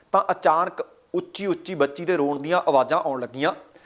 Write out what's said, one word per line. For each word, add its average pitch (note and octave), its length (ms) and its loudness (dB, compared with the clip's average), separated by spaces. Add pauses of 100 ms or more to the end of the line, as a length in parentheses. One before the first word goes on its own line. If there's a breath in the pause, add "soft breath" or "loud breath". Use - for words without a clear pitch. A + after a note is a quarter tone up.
(120)
ਤਾਂ F#3+ 180 4
ਅਚਾਨਕ F3+ 560 0 (280)
ਉੱਚੀ F3+ 320 -6
ਉੱਚੀ F#3 280 -6
ਬੱਚੀ C#3+ 300 -2
ਦੇ F3 120 0
ਰੋਣ C#3+ 240 0
ਦੀਆਂ E3 280 0
ਆਵਾਜ਼ਾਂ C#3 320 4
ਆਉਣ C3+ 200 -4
ਲੱਗੀਆਂ। C3 340 -4 (320 soft breath)